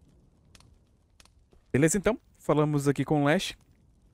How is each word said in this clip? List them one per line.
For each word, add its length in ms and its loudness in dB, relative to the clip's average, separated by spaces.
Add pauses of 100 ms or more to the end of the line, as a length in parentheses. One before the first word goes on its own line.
(1700)
Beleza, 240 2
então. 240 -2 (160)
Falamos 520 0
aqui 160 -2
com 180 0
o 40 0
Lash. 300 -2 (580)